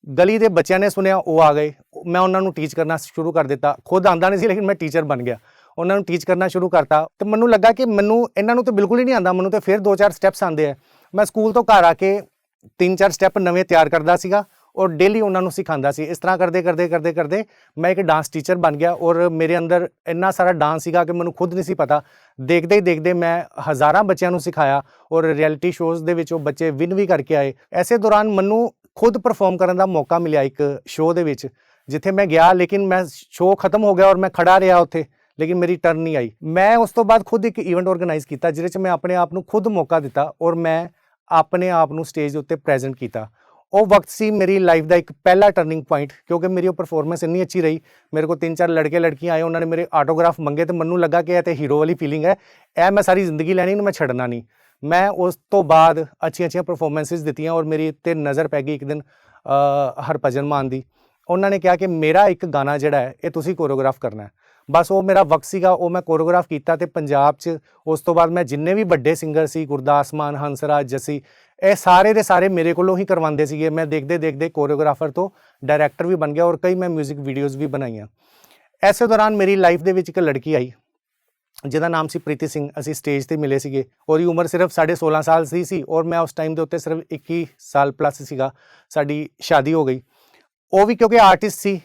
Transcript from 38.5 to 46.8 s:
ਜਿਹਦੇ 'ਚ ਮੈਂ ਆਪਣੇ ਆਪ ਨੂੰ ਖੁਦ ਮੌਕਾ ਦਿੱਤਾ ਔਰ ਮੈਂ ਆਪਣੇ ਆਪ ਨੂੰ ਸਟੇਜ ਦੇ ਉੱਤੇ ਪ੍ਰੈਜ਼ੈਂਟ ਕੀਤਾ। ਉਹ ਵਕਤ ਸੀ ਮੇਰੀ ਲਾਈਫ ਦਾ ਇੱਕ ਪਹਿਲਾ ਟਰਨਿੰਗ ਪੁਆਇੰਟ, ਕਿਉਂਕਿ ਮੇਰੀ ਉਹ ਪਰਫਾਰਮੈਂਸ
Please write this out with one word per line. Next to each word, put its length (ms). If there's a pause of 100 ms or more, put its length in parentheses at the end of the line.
ਜਿਹਦੇ 160
'ਚ 100
ਮੈਂ 140
ਆਪਣੇ 240
ਆਪ 180
ਨੂੰ 140
ਖੁਦ 200
ਮੌਕਾ 320
ਦਿੱਤਾ 420
ਔਰ 140
ਮੈਂ 320 (420)
ਆਪਣੇ 400
ਆਪ 220
ਨੂੰ 140
ਸਟੇਜ 280
ਦੇ 60
ਉੱਤੇ 160
ਪ੍ਰੈਜ਼ੈਂਟ 400
ਕੀਤਾ। 340 (440)
ਉਹ 120
ਵਕਤ 240
ਸੀ 220
ਮੇਰੀ 280
ਲਾਈਫ 260
ਦਾ 100
ਇੱਕ 160
ਪਹਿਲਾ 380
ਟਰਨਿੰਗ 340
ਪੁਆਇੰਟ, 280 (160)
ਕਿਉਂਕਿ 200
ਮੇਰੀ 200
ਉਹ 60
ਪਰਫਾਰਮੈਂਸ 500